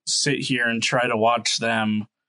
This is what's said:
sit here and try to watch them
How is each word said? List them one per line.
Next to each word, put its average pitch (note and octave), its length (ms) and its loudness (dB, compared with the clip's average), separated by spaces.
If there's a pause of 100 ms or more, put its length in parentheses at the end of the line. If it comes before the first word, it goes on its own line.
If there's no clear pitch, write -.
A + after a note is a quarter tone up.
sit - 340 0
here A#2+ 280 -2
and A2+ 140 -2
try B2 260 0
to A#2 80 0
watch A2+ 420 2
them A2 480 0 (220)